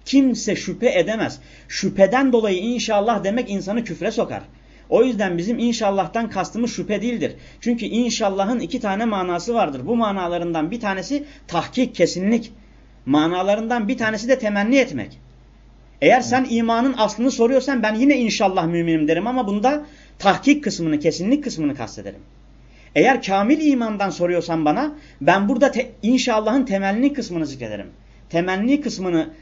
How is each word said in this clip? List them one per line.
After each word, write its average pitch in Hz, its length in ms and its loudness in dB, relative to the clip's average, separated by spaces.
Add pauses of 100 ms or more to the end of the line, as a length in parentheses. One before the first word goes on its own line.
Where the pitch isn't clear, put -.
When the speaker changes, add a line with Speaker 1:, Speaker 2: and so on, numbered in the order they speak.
Speaker 1:
Kimse 254 520 2
şüphe 185 420 0
edemez. 190 420 -2 (280)
Şüpheden 226 640 2
dolayı 214 260 2
inşallah 214 680 0
demek 214 260 -2
insanı 202 340 -4
küfre 180 260 -6
sokar. 147 320 -4 (480)
O 214 140 6
yüzden 196 340 0
bizim 208 200 -2
inşallah'tan 220 720 0
kastımız 220 420 -4
şüphe 196 300 -4
değildir. 226 300 -4 (280)
Çünkü 233 240 -2
inşallah'ın 214 760 0
iki - 200 -6
tane 208 240 -2
manası 185 500 -2
vardır. 147 320 0
Bu 233 100 0
manalarından 175 760 -2
bir 240 100 -8
tanesi 202 440 -4 (240)
tahkik, 170 460 -2
kesinlik. 185 580 0 (540)
Manalarından 196 840 2
bir 262 100 -2
tanesi 220 300 -2
de 254 100 4
temenni 208 380 0
etmek. 135 420 -2 (840)
Eğer 214 180 6
sen 240 200 0
Speaker 2:
Evet. 240 120 -2
Speaker 1:
imanın 233 460 2
aslını 220 320 0
soruyorsan 254 520 2
ben 214 120 0
yine 269 220 4
inşallah 196 500 0
müminim 165 420 2
derim 170 180 0
ama 254 200 -2
bunda 240 400 0 (320)
tahkik 196 460 2
kısmını, 160 340 -2
kesinlik 180 460 0
kısmını 156 300 -4
kastederim. 101 460 -12 (760)
Eğer 240 280 4
kamil 220 440 2
imandan 220 440 2
soruyorsan 170 540 0
bana 254 300 0 (260)
ben 190 280 4
burada 262 220 4
te-, 254 200 -4 (120)
inşallah'ın 233 640 2
temenni 196 480 0
kısmını 175 340 -6
zikrederim. 110 400 -10 (440)
Temenni 190 500 0
kısmını, 180 500 -2 (120)